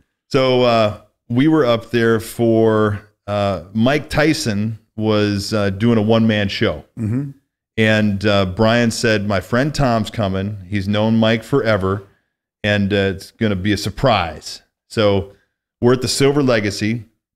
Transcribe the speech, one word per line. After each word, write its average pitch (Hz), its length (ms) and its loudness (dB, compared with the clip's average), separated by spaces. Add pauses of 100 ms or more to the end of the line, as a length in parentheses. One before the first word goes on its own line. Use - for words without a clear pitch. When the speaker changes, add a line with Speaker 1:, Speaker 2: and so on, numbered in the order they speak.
(300)
Speaker 1:
So, 127 320 2
uh, 113 360 2 (300)
we 123 180 2
were 156 200 4
up 117 240 -2
there 113 300 2
for, 110 840 2 (200)
uh, 101 380 -4 (100)
Mike 131 340 0
Tyson 113 720 -2 (180)
was, 104 560 0
uh, 101 160 0
doing 113 300 2
a 104 40 2
one-man 110 460 2
show. 87 380 -4 (120)
Speaker 2:
Mm-hmm. 123 340 -4 (440)
Speaker 1:
And, 107 480 0
uh, 101 220 2
Brian 110 460 2
said, 107 340 0
"My 101 140 -2
friend 135 340 -4
Tom's 117 340 0
coming. 98 500 -4 (100)
He's 98 180 -4
known 107 300 0
Mike 113 260 2
forever, 104 640 -2 (580)
and, 101 300 0
uh, 98 240 0
it's - 160 -18
gonna 107 240 -2
be 98 160 -2
a 95 40 0
surprise." 92 840 -4 (260)
So 101 440 0 (480)
we're 123 140 4
at 123 60 0
the 120 60 -4
Silver 139 340 2
Legacy. 110 640 -2 (340)